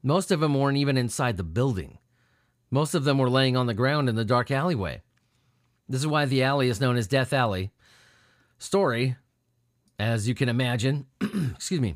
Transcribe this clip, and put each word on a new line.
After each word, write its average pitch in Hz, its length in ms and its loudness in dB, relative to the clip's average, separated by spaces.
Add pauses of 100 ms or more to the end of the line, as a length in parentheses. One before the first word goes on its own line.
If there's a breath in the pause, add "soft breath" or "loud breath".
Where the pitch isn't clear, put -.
Most 160 280 0
of 170 100 2
them 151 140 2
weren't 139 240 2
even 139 180 2
inside 123 400 -2
the 90 80 -4
building. 95 540 -2 (720)
Most 147 240 0
of 131 100 0
them 139 140 2
were 127 120 2
laying 131 260 2
on 127 100 0
the 117 80 -2
ground 131 340 0
in 113 80 -2
the 113 80 -2
dark 123 260 0
alleyway. 135 520 -4 (880)
This 131 120 -4
is 151 80 -2
why 147 160 2
the 131 180 2
alley 135 260 2
is 110 120 -2
known 123 160 2
as 113 100 -2
Death 131 260 0
Alley. 104 380 0 (880 soft breath)
Story, 131 560 0 (840)
as 110 300 0
you 123 80 0
can 127 140 0
imagine, 123 640 0
<clears throat> 170 420 -4
excuse - 260 -4
me 101 160 0